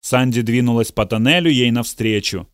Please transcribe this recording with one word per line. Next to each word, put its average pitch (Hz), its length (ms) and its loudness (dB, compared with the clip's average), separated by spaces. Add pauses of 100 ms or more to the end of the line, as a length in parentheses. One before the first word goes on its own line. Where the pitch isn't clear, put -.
Санди 127 400 0
двинулась 117 500 0
по 110 140 -2
тоннелю 139 460 0
ей 123 200 2
навстречу. 110 840 -4